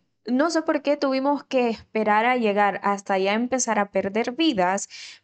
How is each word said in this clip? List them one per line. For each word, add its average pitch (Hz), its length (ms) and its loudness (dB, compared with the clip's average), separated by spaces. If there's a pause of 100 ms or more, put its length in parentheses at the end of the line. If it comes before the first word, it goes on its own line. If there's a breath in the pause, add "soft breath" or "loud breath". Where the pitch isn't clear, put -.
(260)
No 262 240 2
sé 320 120 0
por 311 200 0
qué 285 140 0
tuvimos 269 480 0
que 247 240 0
esperar 220 580 0
a 254 100 2
llegar 208 480 2
hasta 202 340 0
ya 196 160 2
empezar 240 440 -2
a 202 120 0
perder 208 420 -2
vidas 208 560 0 (360 loud breath)